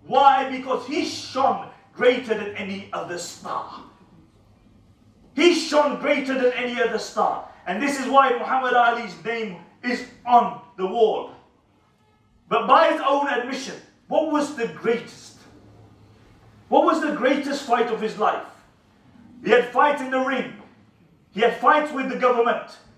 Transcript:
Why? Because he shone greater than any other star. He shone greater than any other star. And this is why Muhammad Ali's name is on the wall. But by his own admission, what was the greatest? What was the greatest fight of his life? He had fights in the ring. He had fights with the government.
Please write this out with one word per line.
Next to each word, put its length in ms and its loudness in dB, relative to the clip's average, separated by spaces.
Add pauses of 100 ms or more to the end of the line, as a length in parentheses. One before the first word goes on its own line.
Why? 420 4
Because 380 -6
he 160 -4
shone 640 -4 (260)
greater 400 0
than 220 -6
any 380 -10
other 240 -8
star. 680 -12 (1500)
He 180 6
shone 460 0
greater 340 0
than 200 2
any 280 -4
other 180 0
star. 500 -4 (180)
And 160 -4
this 160 -2
is 80 -6
why 240 4
Muhammad 420 -2
Ali's 520 0
name 320 -6 (260)
is 240 -4 (180)
on 360 2 (160)
the 100 -2
wall. 440 0 (1160)
But 200 0
by 260 6
his 80 -4
own 260 0
admission, 480 -6 (320)
what 240 0
was 240 -2
the 120 -4
greatest? 720 -6 (1300)
What 160 4
was 160 2
the 100 -4
greatest 520 -2
fight 280 0
of 80 -4
his 180 -6
life? 280 -2 (1000)
He 80 2
had 220 4
fights 260 2
in 100 -6
the 100 0
ring. 420 -4 (720)
He 100 -4
had 160 2
fights 340 2
with 160 -6
the 80 -6
government. 600 0 (200)